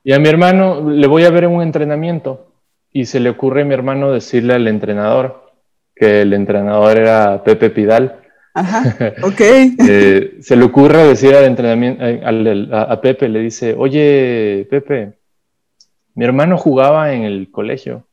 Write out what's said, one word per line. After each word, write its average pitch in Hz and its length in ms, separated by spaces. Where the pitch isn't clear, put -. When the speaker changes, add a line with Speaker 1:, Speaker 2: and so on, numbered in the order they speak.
Speaker 1:
Y 135 120
a 139 60
mi 151 100
hermano 175 600
le 147 180
voy 160 180
a 175 40
ver 170 140
en 175 80
un 170 100
entrenamiento 151 880
y 131 120
se 131 140
le 120 100
ocurre 135 340
a - 20
mi 139 80
hermano 135 380
decirle 123 420
al 120 160
entrenador 107 840
que 104 260
el 101 120
entrenador 104 640
era 110 460
Pepe 110 260
Pidal. 110 520
Speaker 2:
Ajá, 196 300
Speaker 1:
<laughs> 113 400
Speaker 2:
ok. 196 180
Speaker 1:
Eh, 196 540
se - 140
le 123 80
ocurre 143 420
decir 135 300
al 139 100
entrenamiento, 123 600
eh, 117 180
al, 113 240
al, 104 260
a, 107 100
a 110 180
Pepe, 131 280
le 110 100
dice, 113 380
"Oye, 127 920
Pepe, 135 440
mi 120 100
hermano 147 320
jugaba 143 560
en 117 100
el 98 280
colegio 120 600